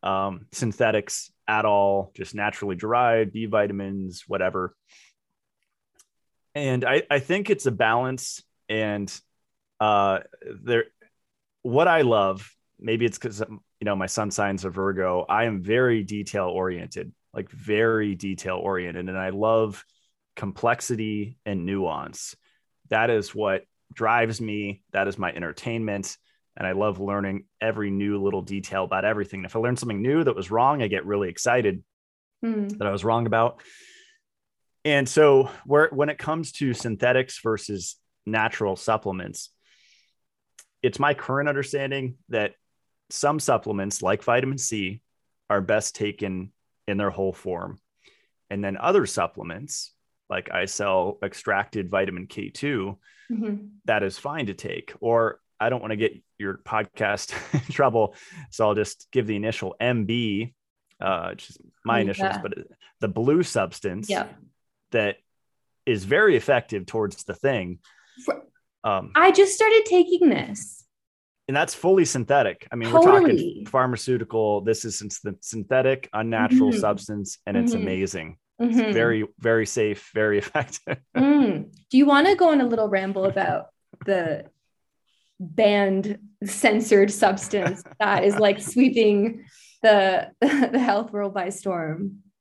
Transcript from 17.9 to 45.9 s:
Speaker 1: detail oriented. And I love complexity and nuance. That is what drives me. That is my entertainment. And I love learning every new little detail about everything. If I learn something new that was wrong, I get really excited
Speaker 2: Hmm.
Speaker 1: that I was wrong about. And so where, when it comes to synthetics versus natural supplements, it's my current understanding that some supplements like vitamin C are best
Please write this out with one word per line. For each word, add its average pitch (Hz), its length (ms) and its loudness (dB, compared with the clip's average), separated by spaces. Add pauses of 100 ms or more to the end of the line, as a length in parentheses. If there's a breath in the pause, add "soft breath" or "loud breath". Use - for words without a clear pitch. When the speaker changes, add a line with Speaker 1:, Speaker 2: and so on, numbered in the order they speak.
Speaker 1:
detail 92 420 -6
oriented. 90 520 -6
And 92 100 -6
I 95 120 -4
love 110 540 0 (520)
complexity 107 1080 -4
and 98 200 -6
nuance. 82 720 -6 (520)
That 113 220 2
is 107 240 -2
what 98 300 -2 (280)
drives 113 480 0
me. 104 420 -8 (100)
That 98 160 0
is 95 100 -8
my 90 140 -4
entertainment. 101 840 -8 (400)
And - 100 -6
I 92 60 -4
love 98 280 -2
learning 98 460 -4 (140)
every 107 300 -4
new 101 320 -2
little 98 200 -2
detail 95 420 -6
about 95 200 -2
everything. 101 400 -4
If 92 120 -8
I - 20 -2
learn 120 180 0
something 110 240 -6
new 143 220 0
that 135 140 2
was 92 160 -8
wrong, 131 300 2
I 107 60 -2
get 95 160 -2
really 101 240 -2
excited 107 540 0 (600)
Speaker 2:
Hmm. 214 260 -4
Speaker 1:
that 208 180 -6
I 101 60 0
was - 120 -6
wrong 113 220 2
about. 113 360 0 (1200 soft breath)
And 143 240 2
so 139 420 6 (140 loud breath)
where, 147 280 4
when 147 180 0
it 147 80 -8
comes 160 340 -6
to 131 220 -2
synthetics 123 680 0
versus 104 540 -6 (300)
natural 110 500 -2
supplements, 101 760 -6 (1300)
it's 127 160 0
my 143 160 2
current 139 340 -4
understanding 139 720 -4 (100)
that 104 260 -2 (560)
some 147 300 -2
supplements 104 600 -2
like 98 200 0
vitamin 127 360 0
C 107 420 -6 (480)
are 101 140 2
best 104 340 0